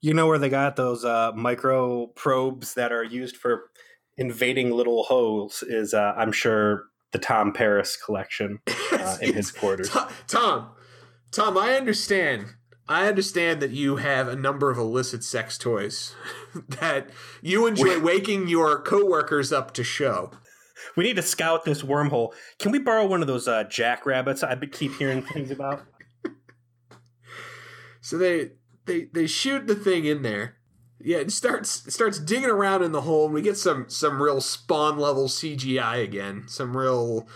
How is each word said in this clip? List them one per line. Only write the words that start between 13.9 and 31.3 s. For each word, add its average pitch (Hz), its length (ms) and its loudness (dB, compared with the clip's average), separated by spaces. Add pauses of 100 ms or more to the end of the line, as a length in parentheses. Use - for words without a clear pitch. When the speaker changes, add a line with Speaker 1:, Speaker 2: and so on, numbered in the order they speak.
Speaker 2:
have 131 320 0
a 127 80 -6
number 139 340 0
of 123 80 0
illicit 120 460 -2
sex - 340 -6
toys 104 560 -4 (280)
<laughs> - 260 -16
that 139 420 -4 (320)
you 190 240 2
enjoy 214 180 2 (120)
Speaker 1:
We - 60 0
Speaker 2:
waking 190 480 2
your 156 320 4
coworkers 156 720 2
up 135 220 -2
to 120 100 -2
show. 107 460 -2 (680)
Speaker 1:
We 175 80 2
need 247 100 2
to 185 60 0
scout 165 420 0
this 147 180 0
wormhole. 139 520 0 (260)
Can 208 140 0
we 285 60 4
borrow 226 260 4
one 190 160 2
of 147 60 0
those, 127 200 -2
uh, 113 160 2
jackrabbits 127 800 0
I 131 120 0
be-, 131 120 -8
keep 139 300 -6
hearing 131 240 0
things 143 280 -8
about? 139 360 -6 (400)
<laughs> - 80 -8 (1700)
Speaker 2:
So - 160 -6
they, 170 340 2 (340)
they, 175 280 -2
they 165 140 2
shoot 262 400 -2
the 208 80 4
thing 185 300 0
in 147 180 0
there. 110 340 -4 (420)
Yeah, 170 200 -2
it 156 120 -4